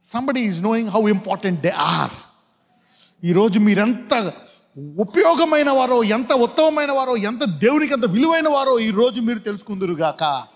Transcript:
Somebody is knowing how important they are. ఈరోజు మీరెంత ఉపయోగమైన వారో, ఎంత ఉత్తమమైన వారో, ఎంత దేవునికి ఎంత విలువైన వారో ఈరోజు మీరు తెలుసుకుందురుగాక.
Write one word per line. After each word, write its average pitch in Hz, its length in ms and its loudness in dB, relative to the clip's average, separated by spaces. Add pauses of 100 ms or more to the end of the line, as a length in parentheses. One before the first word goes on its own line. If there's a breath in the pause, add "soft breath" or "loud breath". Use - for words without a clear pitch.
(160)
Somebody 254 360 -2
is 170 160 -6
knowing 226 260 -2
how 214 180 2
important 190 420 -2
they 170 180 -2
are. 156 380 -2 (1120 soft breath)
ఈరోజు 185 360 2
మీరెంత 208 720 0 (640 soft breath)
ఉపయోగమైన 311 760 2
వారో, 254 320 2
ఎంత 220 300 0
ఉత్తమమైన 294 580 2
వారో, 262 260 0
ఎంత 220 260 -4
దేవునికి 269 500 0
ఎంత 247 120 -2
విలువైన 311 440 2
వారో 269 300 2
ఈరోజు 226 420 0
మీరు 226 180 -2
తెలుసుకుందురుగాక. 165 1160 -4